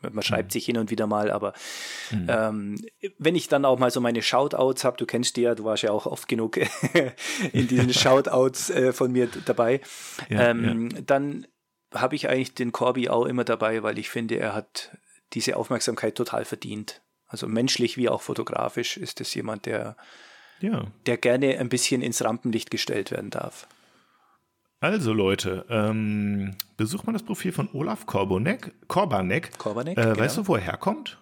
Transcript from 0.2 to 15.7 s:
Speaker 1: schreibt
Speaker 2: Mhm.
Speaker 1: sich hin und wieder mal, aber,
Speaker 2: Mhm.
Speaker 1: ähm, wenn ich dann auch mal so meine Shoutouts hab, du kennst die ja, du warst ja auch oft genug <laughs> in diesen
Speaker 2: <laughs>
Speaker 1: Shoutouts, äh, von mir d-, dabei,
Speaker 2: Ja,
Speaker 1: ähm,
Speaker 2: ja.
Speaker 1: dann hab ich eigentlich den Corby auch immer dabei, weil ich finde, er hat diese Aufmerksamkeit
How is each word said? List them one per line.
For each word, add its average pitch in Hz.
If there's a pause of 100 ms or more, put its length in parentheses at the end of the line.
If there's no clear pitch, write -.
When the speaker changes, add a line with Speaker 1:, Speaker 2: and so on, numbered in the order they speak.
Speaker 1:
schreibt 110
Speaker 2:
Mhm. -
Speaker 1:
sich 117
hin 120
und 110
wieder 110
mal, 104
aber, 101 (580)
Speaker 2:
Mhm. 98
Speaker 1:
ähm, 107 (420)
wenn 156
ich 160
dann 139
auch 131
mal 127
so 131
meine 120
Shoutouts 131
hab, 131
du 120
kennst 120
die 120
ja, 120
du 110
warst 107
ja 107
auch 104
oft -
genug 113
<laughs> 160
in 120
diesen 123
Speaker 2:
<laughs> -
Speaker 1:
Shoutouts, 131
äh, 131
von 127
mir 123
d-, -
dabei, 120 (480)
Speaker 2:
Ja, 120
Speaker 1:
ähm, 117
Speaker 2:
ja. -
Speaker 1:
dann 143 (460)
hab 127
ich -
eigentlich 131
den 120
Corby 123
auch 117
immer 123
dabei, 110
weil 107
ich 107
finde, 117
er 107
hat - (380)
diese -
Aufmerksamkeit 113